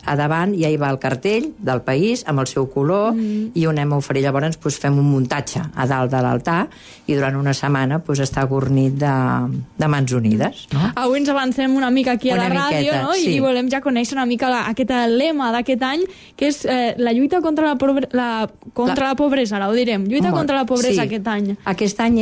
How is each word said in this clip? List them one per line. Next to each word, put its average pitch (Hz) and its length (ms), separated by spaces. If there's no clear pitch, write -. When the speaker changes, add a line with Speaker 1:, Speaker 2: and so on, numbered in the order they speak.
Speaker 1:
a 147 120
davant 160 380
ja 160 140
hi 156 80
va 143 140
el 135 80
cartell 220 600
del 127 220
país 190 460
amb 143 140
el 127 60
seu 131 220
color 196 460
Speaker 2:
Mm. 214 400
Speaker 1:
i 165 100
ho 160 60
anem 147 240
a - 20
oferir. 139 260
Llavors, 143 380
doncs, 143 180
fem 143 200
un 143 120
muntatge 139 520
a 131 120
dalt 131 240
de 131 100
l'altar 143 480
i 151 80
durant 139 220
una 139 180
setmana, 139 520
doncs, 139 140
està 135 260
gornit 135 520
de, 143 140
de 156 100
Mans 139 240
Unides, 117 600
no? 175 220
Speaker 2:
Avui 254 260
ens 285 100
avancem 262 440
una 269 160
mica 254 220
aquí 254 180
a - 40
Speaker 1:
Una 185 160
Speaker 2:
la - 40
ràdio, - 260
Speaker 1:
miqueta, 285 220
Speaker 2:
no? 294 140
I 349 80
Speaker 1:
sí. 277 160
Speaker 2:
volem 254 300
ja 269 100
conèixer 247 320
una 269 140
mica 247 240
la, 233 180
aquest 233 220
lema 262 440
d'aquest 247 300
any, 285 220
que 285 120
és, 285 180
eh, 247 320
la 233 140
lluita 285 280
contra 311 260
la 294 100
pobre-, 269 360
la, 233 340
contra 262 320
Speaker 1:
La 269 40
Speaker 2:
la 262 60
pobresa, 262 400
ara 196 140
ho - 20
direm. 226 340
Lluita 277 220
Speaker 1:
Molt. - 80
Speaker 2:
contra 285 200
la 262 100
pobresa 247 360
Speaker 1:
Sí. 220 60
Speaker 2:
aquest 214 200
any. 208 360
Speaker 1:
Aquest 202 360
any 233 220